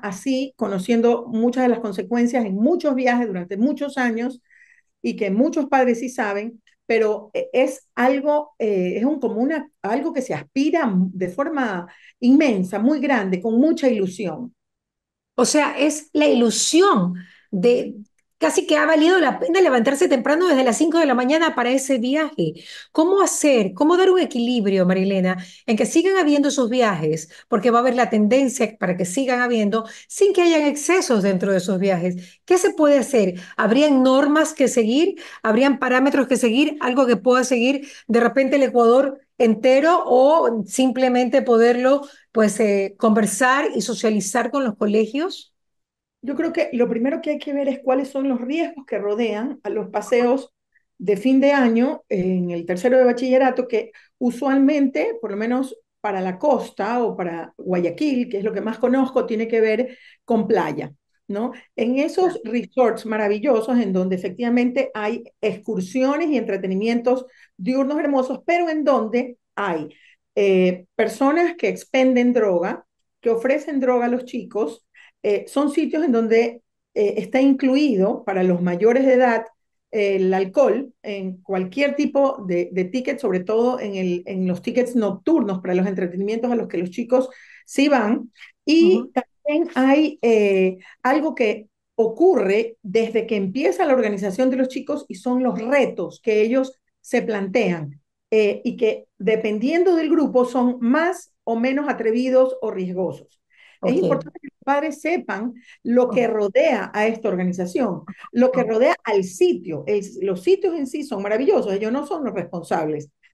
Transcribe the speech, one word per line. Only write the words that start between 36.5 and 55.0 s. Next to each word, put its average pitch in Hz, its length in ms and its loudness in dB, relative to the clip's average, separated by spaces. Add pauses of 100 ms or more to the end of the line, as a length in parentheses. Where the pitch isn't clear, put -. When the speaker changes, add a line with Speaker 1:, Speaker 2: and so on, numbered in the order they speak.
Speaker 2:
¿Algo 254 260 0
que 240 100 2
pueda 254 260 2
seguir 254 460 0 (180)
de 226 140 2
repente 269 360 2
el 277 80 4
Ecuador 240 560 4 (180)
entero 254 680 4
o 254 600 4
simplemente 254 760 0
poderlo, 240 600 4 (300)
pues, 214 280 2
eh, 202 380 0
conversar 233 760 2
y - 60 -2
socializar 220 720 -2
con 277 140 -2
los 214 120 -4
colegios? 220 800 -2 (680)
Speaker 1:
Yo 269 120 -6
creo 330 180 -4
que 320 200 -2
lo 233 160 2
primero 233 320 -2
que 302 100 -6
hay 302 80 -2
que 294 140 -10
ver 277 160 -2
es 262 120 -4
cuáles 262 280 0
son 269 200 -4
los 240 120 -2
riesgos 311 460 -6
que 214 120 -6
rodean 214 640 -4
a 208 80 -8
los 208 200 -6
paseos 247 640 0 (460)
de 196 180 0
fin 262 240 2
de 277 120 4
año 254 560 2
en 180 420 -2
el 170 160 -8
tercero 214 320 0
de 254 60 6
bachillerato, 254 640 2
que - 240 -4 (260)
usualmente, 277 1000 0